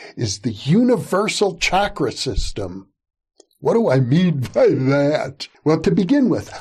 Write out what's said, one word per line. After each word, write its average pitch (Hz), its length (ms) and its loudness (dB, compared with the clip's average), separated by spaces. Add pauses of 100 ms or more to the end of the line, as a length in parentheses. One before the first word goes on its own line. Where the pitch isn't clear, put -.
(160)
is 107 220 -6
the 113 140 -6
universal 190 1040 0
chakra 190 520 0
system. 98 760 -6 (720)
What 151 140 0
do 226 160 2
I 135 100 4
mean 147 400 2
<laughs> - 140 -8
by 494 140 4
that? 143 760 0 (160)
Well, 160 200 2
to 190 80 2
begin 214 400 2
with, 107 200 -4 (100)